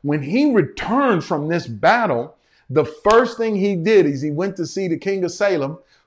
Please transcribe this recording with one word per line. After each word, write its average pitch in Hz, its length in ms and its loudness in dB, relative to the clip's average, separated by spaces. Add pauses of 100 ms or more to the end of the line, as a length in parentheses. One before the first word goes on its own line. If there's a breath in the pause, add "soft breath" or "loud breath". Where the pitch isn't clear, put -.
When 147 180 -2
he 233 300 0
returned 220 720 0
from 151 240 -4
this 165 220 -4
battle, 156 680 0 (360)
the 147 140 2
first 226 540 2
thing 220 180 -2
he 196 200 0
did 185 280 4
is 143 160 -2
he 151 100 -4
went 185 260 -4
to 165 100 -6
see 196 220 -4
the 165 100 -2
king 196 260 -4
of - 80 -4
Salem, 160 460 -2 (280)